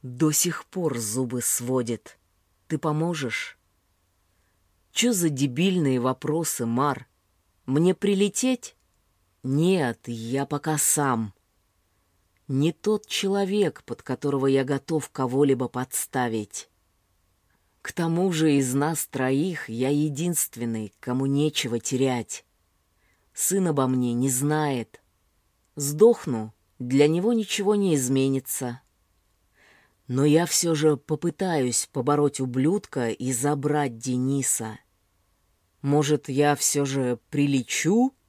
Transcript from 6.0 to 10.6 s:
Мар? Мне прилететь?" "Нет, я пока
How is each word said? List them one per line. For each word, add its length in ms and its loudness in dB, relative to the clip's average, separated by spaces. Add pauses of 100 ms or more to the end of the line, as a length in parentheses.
Мар? 420 -2 (580)
Мне 280 2
прилететь?" 840 0 (680)
"Нет, 640 0
я 380 -4
пока 320 -2